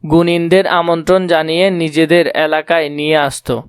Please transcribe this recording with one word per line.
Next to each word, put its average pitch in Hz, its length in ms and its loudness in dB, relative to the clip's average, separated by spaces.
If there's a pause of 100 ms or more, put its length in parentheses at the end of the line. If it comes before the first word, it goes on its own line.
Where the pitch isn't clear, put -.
(100)
গুণিনদের 170 560 2
আমন্ত্রণ 170 600 0
জানিয়ে 165 440 0
নিজেদের 160 560 0
এলাকায় 156 640 -2
নিয়ে 147 280 -2
আসতো। 135 520 -4